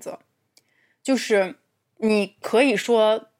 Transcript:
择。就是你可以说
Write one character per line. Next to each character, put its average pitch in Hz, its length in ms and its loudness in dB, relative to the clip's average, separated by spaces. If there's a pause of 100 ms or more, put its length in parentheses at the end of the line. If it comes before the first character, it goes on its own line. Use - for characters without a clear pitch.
择。 180 200 -14 (840)
就 269 140 -2
是 196 400 0 (420)
你 214 420 0
可 - 220 0
以 247 140 2
说 220 640 0